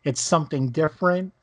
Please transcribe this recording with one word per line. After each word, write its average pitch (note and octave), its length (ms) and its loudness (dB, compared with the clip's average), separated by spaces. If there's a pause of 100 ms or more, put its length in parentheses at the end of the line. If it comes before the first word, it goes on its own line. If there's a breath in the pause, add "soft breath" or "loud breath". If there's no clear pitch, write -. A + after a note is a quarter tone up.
It's C#3 160 -2
something C#3+ 480 0
different, F3+ 720 0